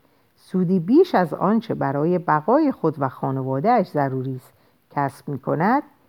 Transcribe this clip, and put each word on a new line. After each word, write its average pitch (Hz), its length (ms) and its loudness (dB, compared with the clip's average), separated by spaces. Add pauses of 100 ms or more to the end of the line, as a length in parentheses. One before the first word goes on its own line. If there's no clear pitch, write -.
(360)
سودی 185 440 -2
بیش 262 340 4
از 180 200 0
آنچه 214 400 0
برای 147 440 0
بقای 220 540 2
خود 156 260 -2
و 139 100 0
خانواده‌اش 139 840 -2
ضروری 131 460 -2
است - 160 -18 (380)
کسب 139 380 -6
می‌کند، 160 540 -2 (260)